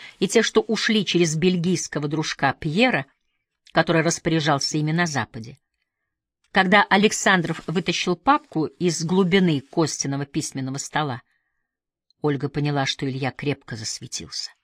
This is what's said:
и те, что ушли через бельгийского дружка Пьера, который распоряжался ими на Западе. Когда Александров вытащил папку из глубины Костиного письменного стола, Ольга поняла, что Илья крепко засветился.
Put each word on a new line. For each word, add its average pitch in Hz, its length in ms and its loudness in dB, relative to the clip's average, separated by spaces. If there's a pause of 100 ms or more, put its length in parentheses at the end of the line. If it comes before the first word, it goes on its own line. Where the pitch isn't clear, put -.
(180)
и 190 100 2
те, 226 140 4
что - 200 4
ушли 214 420 0
через 165 320 2
бельгийского 165 720 0
дружка 143 460 -2
Пьера, 180 500 0 (680)
который 165 280 2
распоряжался 156 760 0
ими 151 140 0
на 175 140 0
Западе. 127 520 -8 (960)
Когда 190 360 4
Александров 190 800 2
вытащил 175 500 -2
папку 269 480 0
из 165 400 -2
глубины 180 560 2
Костиного 139 640 -4
письменного 135 540 -6
стола, 139 440 -4 (1000)
Ольга 143 260 -2
поняла, 143 380 -2
что - 220 -4
Илья 131 220 -4
крепко 135 460 -6
засветился. - 760 -10 (140)